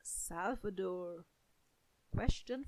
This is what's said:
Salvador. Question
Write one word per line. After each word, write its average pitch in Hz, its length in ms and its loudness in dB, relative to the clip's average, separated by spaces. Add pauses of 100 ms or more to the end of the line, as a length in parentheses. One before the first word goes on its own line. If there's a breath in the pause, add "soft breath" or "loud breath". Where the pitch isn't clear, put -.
Salvador. 180 1200 -2 (840)
Question - 580 2